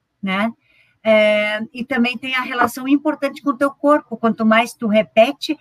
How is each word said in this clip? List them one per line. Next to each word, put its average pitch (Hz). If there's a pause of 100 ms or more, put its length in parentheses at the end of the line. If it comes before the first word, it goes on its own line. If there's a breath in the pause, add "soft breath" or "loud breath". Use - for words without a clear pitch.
(220)
né? 196 (500)
É, 214 (120)
e 240
também 247
tem 262
a 254
relação 247
importante 285
com 277
o 233
teu 285
corpo. 294
Quanto 220
mais 226
tu -
repete, 226